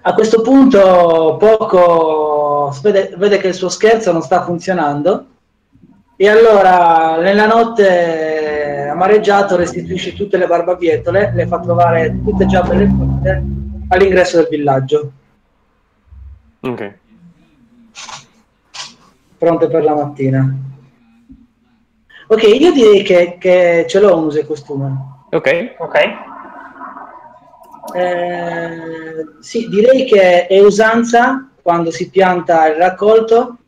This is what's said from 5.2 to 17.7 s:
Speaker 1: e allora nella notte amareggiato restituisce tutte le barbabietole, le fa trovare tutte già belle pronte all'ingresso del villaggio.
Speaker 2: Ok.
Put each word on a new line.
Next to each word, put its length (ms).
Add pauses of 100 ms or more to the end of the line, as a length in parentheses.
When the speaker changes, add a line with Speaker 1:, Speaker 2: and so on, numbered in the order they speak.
Speaker 1:
e 120
allora 960
nella 240
notte 1500
amareggiato 640
restituisce 580
tutte 240
le 100
barbabietole, 880
le 120
fa 120
trovare 640
tutte 240
già 160
belle 220
pronte 580 (460)
all'ingresso 480
del 120
villaggio. 640 (1500)
Speaker 2:
Ok. 360 (2500)